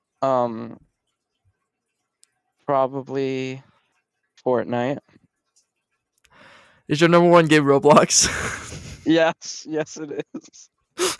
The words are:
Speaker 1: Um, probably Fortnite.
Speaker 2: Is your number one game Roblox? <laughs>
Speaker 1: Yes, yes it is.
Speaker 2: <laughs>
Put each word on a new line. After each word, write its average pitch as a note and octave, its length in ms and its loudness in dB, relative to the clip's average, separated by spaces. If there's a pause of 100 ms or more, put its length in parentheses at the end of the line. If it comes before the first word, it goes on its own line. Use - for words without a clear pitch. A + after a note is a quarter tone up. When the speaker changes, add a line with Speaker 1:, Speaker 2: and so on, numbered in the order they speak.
(200)
Speaker 1:
Um, A#2+ 580 -2 (1900)
probably C3+ 1000 -4 (840)
Fortnite. A#2+ 540 -2 (1900)
Speaker 2:
Is D3+ 120 -4
your E3 100 4
number F3 200 6
one E3+ 180 6
game D3+ 160 4
Roblox? C#3 640 4 (340)
<laughs> - 140 -16 (300)
Speaker 1:
Yes, E3 640 -2
yes D3+ 300 -8
it D3+ 260 -12 (120)
is. - 340 -18 (280)
Speaker 2:
<laughs> F4+ 220 -4